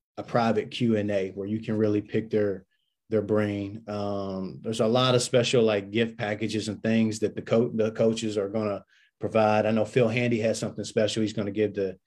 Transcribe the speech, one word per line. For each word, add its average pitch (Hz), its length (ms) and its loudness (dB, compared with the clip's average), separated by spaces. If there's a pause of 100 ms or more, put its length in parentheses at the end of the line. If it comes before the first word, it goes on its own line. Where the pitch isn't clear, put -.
(180)
a 104 40 -8
private 113 480 0
Q 113 260 0
and 104 140 0
A 95 220 -2
where 98 160 -8
you 107 120 -4
can 113 160 -4
really 104 260 2
pick 110 280 -4
their, 101 360 -2 (440)
their 107 140 0
brain. 104 640 -2
Um, 98 760 -6
there's 110 180 -4
a 117 60 2
lot 123 300 4
of 120 80 2
special, 120 400 4
like, 104 260 2
gift 113 300 -2
packages 107 480 -4
and 101 160 -6
things 113 380 2
that 104 140 -2
the - 60 -6
co-, 117 320 2
the 110 200 0
coaches 113 440 0
are 98 120 -2
gonna 104 360 -4 (340)
provide. 107 460 4
I 107 60 2
know 110 140 2
Phil 123 220 2
Handy 120 340 0
has 110 180 0
something 104 260 -6
special 110 380 0
he's 104 100 -2
gonna 101 160 -4
give 101 240 0
to 95 340 -4